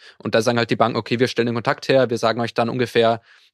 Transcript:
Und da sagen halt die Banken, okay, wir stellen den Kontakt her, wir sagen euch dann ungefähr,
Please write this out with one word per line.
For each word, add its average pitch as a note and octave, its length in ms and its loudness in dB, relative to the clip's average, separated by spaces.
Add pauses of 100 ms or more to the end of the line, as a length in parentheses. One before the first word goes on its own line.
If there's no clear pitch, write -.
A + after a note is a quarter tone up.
(160)
Und G#2+ 180 -6
da A2+ 60 4
sagen A#2+ 160 0
halt A#2 140 0
die B2 60 -2
Banken, A#2 200 2
okay, A#2 220 -4
wir B2 100 2
stellen A#2+ 180 -2
den A#2+ 80 -4
Kontakt C#3 340 -4
her, C3 200 4
wir A#2 80 -4
sagen A2+ 240 -2
euch A#2 140 -6
dann A#2 160 -2
ungefähr, A#2 500 0 (340)